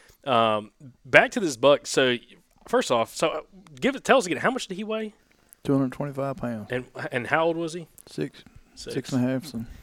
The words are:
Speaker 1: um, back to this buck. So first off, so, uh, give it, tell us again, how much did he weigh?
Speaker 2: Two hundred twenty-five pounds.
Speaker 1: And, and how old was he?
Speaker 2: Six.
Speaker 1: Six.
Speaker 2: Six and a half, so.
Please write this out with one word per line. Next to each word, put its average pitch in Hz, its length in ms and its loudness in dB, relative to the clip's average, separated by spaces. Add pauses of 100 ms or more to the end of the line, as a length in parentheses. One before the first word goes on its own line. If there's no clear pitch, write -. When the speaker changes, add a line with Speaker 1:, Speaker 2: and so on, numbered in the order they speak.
(240)
Speaker 1:
um, 110 480 2 (320)
back 151 280 6
to 247 80 -4
this 151 160 -2
buck. 135 300 4
So 127 300 2 (500)
first 233 240 0
off, 113 240 0
so, 165 140 0
uh, 156 120 -6 (400)
give 262 140 0
it, 254 80 -14
tell 262 160 6
us 185 80 0
again, 147 120 -4
how 160 120 0
much 262 160 -6
did 190 80 -10
he 190 100 -8
weigh? 220 300 -8 (480)
Speaker 2:
Two 139 120 0
hundred 135 180 0
twenty-five 139 460 -6
pounds. 113 340 -8
Speaker 1:
And, 127 140 -4 (260)
and 120 160 -4
how 160 180 2
old 165 100 0
was 165 180 -4
he? 170 120 -12 (200)
Speaker 2:
Six. - 360 -8 (320)
Speaker 1:
Six. - 200 -12
Speaker 2:
Six 139 180 -6
and 123 120 2
a 127 80 2
half, 131 140 -4
so. 117 180 -8 (180)